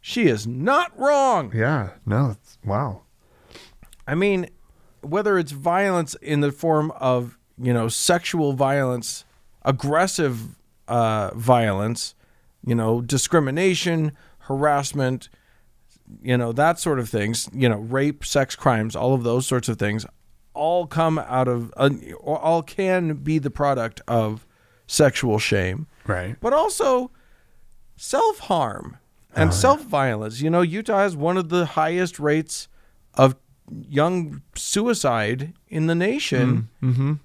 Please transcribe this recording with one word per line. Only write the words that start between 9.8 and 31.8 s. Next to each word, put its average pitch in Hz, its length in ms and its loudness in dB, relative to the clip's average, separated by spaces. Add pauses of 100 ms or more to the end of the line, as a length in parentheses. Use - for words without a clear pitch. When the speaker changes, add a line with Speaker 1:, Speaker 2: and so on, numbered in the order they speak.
Speaker 1:
uh, 110 480 0
violence, 113 800 0 (500)
you 123 80 0
know, 113 280 2
discrimination, 156 1120 0 (280)
harassment, 139 920 -2 (960)
you 123 120 0
know, 120 160 0
that 156 280 2
sort 147 180 0
of 117 100 -2
things, 110 460 -2
you 127 160 2
know, 107 80 2
rape, 135 480 -2
sex 139 300 0
crimes, 110 400 0
all 127 180 2
of 123 100 0
those 120 220 0
sorts 123 240 -2
of 110 80 -4
things, 104 260 -2 (520)
all 165 320 0
come 160 320 0
out 127 280 0
of, 120 300 -4
uh, 139 140 4 (280)
or 151 200 -4
all 165 240 2
can 185 500 0
be 147 240 -2
the 139 140 -2
product 127 560 -2
of 110 400 0 (400)
sexual 127 500 2
shame. 101 480 -2 (220)
Speaker 2:
Right. 92 340 -4
Speaker 1:
But 240 120 0
also 294 580 0 (840)
self-harm 208 1000 -2 (360)
and 160 160 4
Speaker 2:
Oh, 87 40 0
yeah. 92 60 0
Speaker 1:
self-violence. 135 840 2
You 156 80 0
know, 175 120 4
Utah 196 380 0
has 196 160 2
one 165 220 0
of 175 120 -4
the 175 160 2
highest 170 540 -2